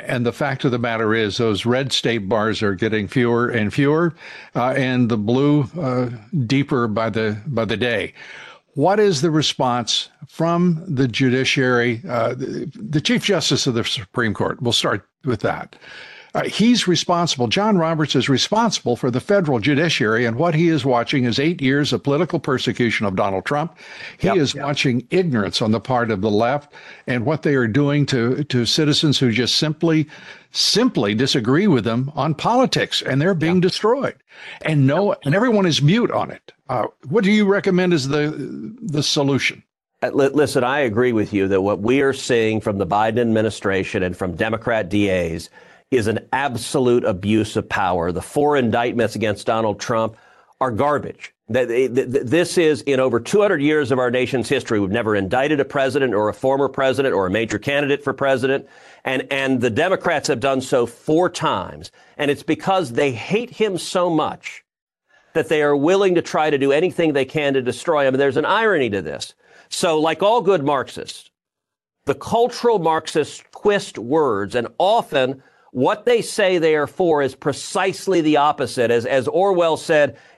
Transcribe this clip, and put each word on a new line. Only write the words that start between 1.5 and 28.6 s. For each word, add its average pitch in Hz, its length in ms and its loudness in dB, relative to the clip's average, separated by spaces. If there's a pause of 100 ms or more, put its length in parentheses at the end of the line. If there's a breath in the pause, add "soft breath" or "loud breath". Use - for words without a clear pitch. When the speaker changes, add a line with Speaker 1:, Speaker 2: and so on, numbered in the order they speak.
Speaker 1:
red 127 260 0
state 113 360 -2
bars 107 340 0
are 101 140 0
getting 101 320 -2
fewer 120 400 2
and 107 260 -2
fewer, 156 400 2 (400 loud breath)
uh, 127 220 0
and 127 320 0
the 113 100 0
blue, 139 440 2 (140)
uh, 123 340 -2 (360)
deeper 135 400 0
by 113 240 -2
the, 107 260 -2 (120)
by 113 160 -2
the 107 120 -2
day. 107 380 -2 (600 loud breath)
What 180 260 2
is 190 200 4
the 165 120 2
response 131 760 0 (200)
from 170 580 0
the 135 220 0
judiciary, 123 1000 2
uh, 120 260 -2
the, 135 400 -8
the 151 260 -4
Chief 233 240 0
Justice 156 420 0
of 120 80 0
the 113 100 -2
Supreme 113 480 -4
Court? 95 300 -4
We'll 120 100 0
start 117 340 -2 (180)
with 120 160 -2
that. 87 360 -4 (580 loud breath)
Uh, 147 100 -2
he's 214 440 2
responsible. 170 580 0
John 196 300 2
Roberts 160 400 0
is 135 140 2
responsible 165 680 0
for 131 140 -2
the 120 100 -2
federal 156 380 2
judiciary, 123 640 2
and 117 120 -2
what 165 180 0
he 165 140 2
is 160 140 0
watching 123 420 0
is 120 140 0
eight 156 220 0
years 139 320 0
of 107 100 -2
political 151 380 0
persecution 120 640 0
of 95 120 -2
Donald 98 280 -2
Trump. 147 320 -4 (400 loud breath)
He 170 120 0
Speaker 2:
Yep. 196 100 2
Speaker 1:
is 139 160 2
Speaker 2:
Yep. 143 100 -8
Speaker 1:
watching 131 460 -2
ignorance 147 500 0
on 107 120 2
the 113 80 2
part 120 300 0
of 98 120 -2
the 107 80 0
left 117 420 0 (340 loud breath)
and 120 200 -2
what 151 160 -2
they 151 120 2
are 123 140 2
doing 143 380 2
to, 127 380 0
to 123 200 0